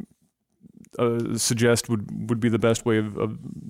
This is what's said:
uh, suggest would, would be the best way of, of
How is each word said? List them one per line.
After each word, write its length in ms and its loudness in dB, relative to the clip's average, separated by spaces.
uh, 400 0
suggest 500 2
would, 440 -4
would 80 0
be 100 2
the 80 2
best 260 2
way 140 2
of, 220 -2
of 180 -2